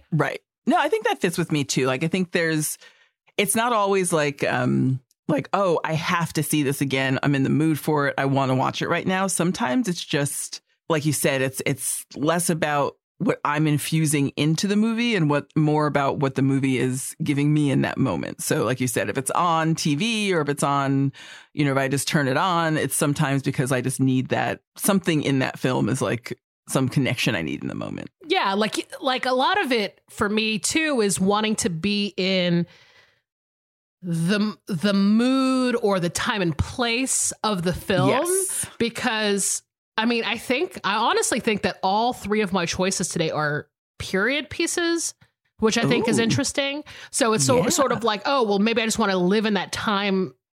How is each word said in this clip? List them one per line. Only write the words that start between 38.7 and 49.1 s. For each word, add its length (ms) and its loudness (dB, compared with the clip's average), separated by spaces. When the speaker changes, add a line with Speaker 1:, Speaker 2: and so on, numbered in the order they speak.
Speaker 2:
because, 840 -2
I 100 0
mean, 180 0
I 140 -4
think, 440 -4
I 140 -2
honestly 440 0
think 220 -2
that 200 -4
all 300 0
three 280 -4
of 120 -2
my 140 0
choices 420 -2
today 220 -2
are 380 -2
period 520 -2
pieces, 640 -2
which 200 2
I 80 2
think 220 2
is 100 2
Speaker 1:
Ooh. 40 4
Speaker 2:
interesting. 600 0
So 220 2
it's 120 2
so, 160 4
Speaker 1:
Yeah. 60 -2
Speaker 2:
sort 240 2
of 100 -4
like, 220 0
"Oh, 180 2
well, 160 2
maybe 240 2
I 20 -2
just 140 -2
wanna 180 2